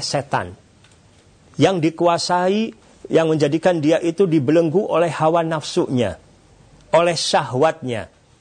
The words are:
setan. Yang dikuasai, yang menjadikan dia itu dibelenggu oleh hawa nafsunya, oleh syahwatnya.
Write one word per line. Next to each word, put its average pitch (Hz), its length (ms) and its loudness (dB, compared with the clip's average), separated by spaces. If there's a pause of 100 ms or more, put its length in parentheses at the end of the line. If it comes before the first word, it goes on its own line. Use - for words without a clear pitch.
setan. 120 480 -4 (1040)
Yang 165 340 2
dikuasai, 180 680 0 (480)
yang 160 180 2
menjadikan 156 540 0
dia 156 180 2
itu 170 300 0
dibelenggu 160 560 2
oleh 165 260 0
hawa 160 300 0
nafsunya, 143 720 -2 (800)
oleh 170 220 2
syahwatnya. 127 960 -2 (280)